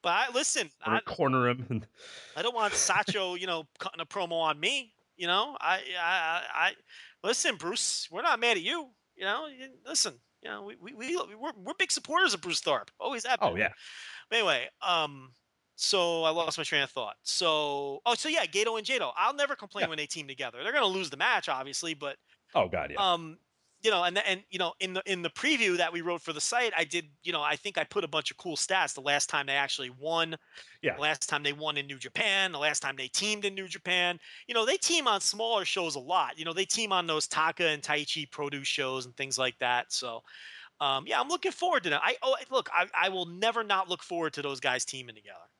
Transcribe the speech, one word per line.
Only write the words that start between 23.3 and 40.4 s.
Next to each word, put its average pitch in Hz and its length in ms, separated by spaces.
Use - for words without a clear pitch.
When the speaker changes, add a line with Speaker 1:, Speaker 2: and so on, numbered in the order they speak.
Speaker 1:
you 220 60
know, 180 140
and, 175 140
and, 196 300
you 185 120
know, 170 180
in 185 140
the, 180 140
in 185 160
the 165 80
preview 233 480
that 170 140
we 170 100
wrote 170 200
for 165 100
the 151 80
site, 233 360
I 165 80
did, 160 220
you 170 80
know, 156 100
I 147 140
think 202 220
I 160 40
put 175 220
a 160 40
bunch 151 220
of - 60
cool 170 180
stats 170 400
the 143 60
last 143 280
time 143 180
they 139 100
actually 139 340
won, 160 460
Speaker 2:
Yeah. 135 120
Speaker 1:
the - 60
last 151 280
time 147 140
they 143 100
won 147 240
in 139 120
New 139 100
Japan, 196 540
the 147 80
last 151 180
time 135 160
they 131 140
teamed 208 360
in 196 120
New 190 100
Japan. 175 540
You 240 80
know, 226 100
they 269 120
team 330 320
on 202 120
smaller 220 440
shows 165 320
a - 40
lot. 165 380
You 160 60
know, 165 80
they 190 120
team 214 280
on 175 160
those 156 180
Taka 160 400
and 151 160
Taichi 151 480
produce 143 380
shows 131 360
and 123 120
things 135 200
like 127 220
that. 123 340
So, 117 300